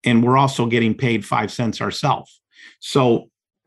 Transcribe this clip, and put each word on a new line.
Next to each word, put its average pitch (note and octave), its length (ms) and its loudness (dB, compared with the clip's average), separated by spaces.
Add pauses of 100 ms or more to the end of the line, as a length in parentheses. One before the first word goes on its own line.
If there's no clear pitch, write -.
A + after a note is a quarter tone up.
And A#2 180 4
we're B2+ 160 4
also C3+ 280 0
getting A2+ 280 0
paid A2+ 300 -2
five A2+ 260 -4
cents B2 300 -6
ourselves. - 600 -6 (400)
So B2+ 480 0 (380)